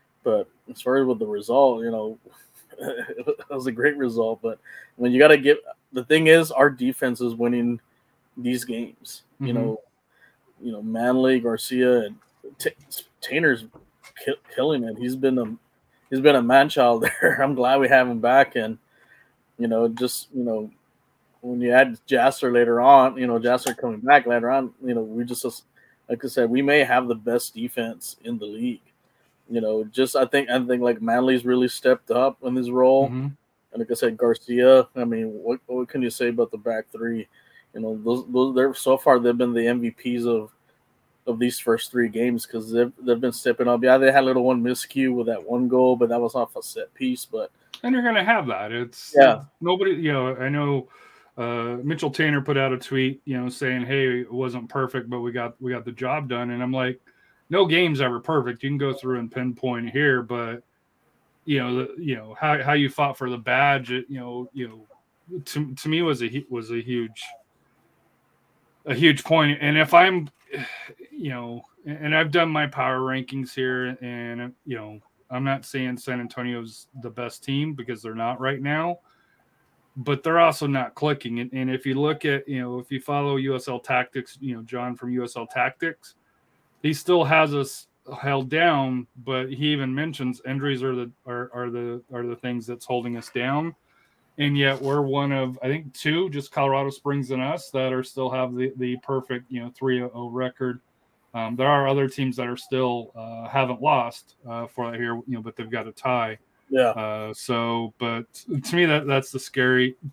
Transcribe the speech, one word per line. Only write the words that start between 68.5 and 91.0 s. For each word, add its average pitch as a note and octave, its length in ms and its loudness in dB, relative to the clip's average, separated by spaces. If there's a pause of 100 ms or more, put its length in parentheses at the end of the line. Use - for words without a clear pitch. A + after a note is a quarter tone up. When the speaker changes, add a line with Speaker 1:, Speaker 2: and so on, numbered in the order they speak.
Speaker 2:
a C#3 100 -4
huge D3 280 4
point." D3+ 380 4
And D3 160 2
if D#3 160 2
I'm, F3+ 360 6 (220)
<sighs> - 600 -14
you B3+ 180 -8
know, A#2+ 320 -10 (240)
and, D3+ 200 -10
and D3+ 100 0
I've D#3 160 2
done E3 180 2
my D3+ 160 0
power C3 360 -2
rankings C3 520 -6
here, B2+ 480 -4
and, A#2+ 520 -10 (120)
you B2+ 120 -8
know, G#2+ 240 -16 (280)
I'm B2+ 140 -6
not C3+ 220 -4
saying B2+ 320 -6
San B2 240 -8
Antonio's A#2+ 640 -10 (140)
the A#2+ 80 -12
best A#2+ 340 -12
team D3 300 -2
because A#2+ 280 -10
they're A2+ 120 -10
not A#2 260 -4
right C3 220 -4
now, D#3+ 380 -4 (1000)
but C3+ 240 -2
they're E3 180 2
also D#3 280 4
not C3 260 -2
clicking. C#3 460 -2
And, B2 120 -8
and C3 180 -4
if C3 140 -4
you C3+ 160 -2
look D3+ 260 -2
at, C#3 220 -2
you C3+ 140 -6
know, B2 160 -8
if B2 140 -12
you C3+ 80 -6
follow C#3+ 380 -2
U C3+ 180 -2
S B2+ 120 -8
L B2 120 -6
Tactics, B2+ 600 -4
you C3 160 -8
know, A2+ 60 -14
John B2 340 -8
from B2 140 -10
U B2 140 -4
S A#2+ 120 -10
L A#2 120 -10
Tactics, C3 640 -6 (720)
he D#3 100 0
still E3+ 300 2
has D3+ 320 4
us C#3 320 -6 (340)
held C3+ 280 -2
down, C#3 580 0 (160)
but B2+ 260 -4
he D3 240 -2
even C3+ 220 -4
mentions C#3+ 500 -6
injuries C3+ 380 -4
are C3 100 -2
the, B2 180 -8 (140)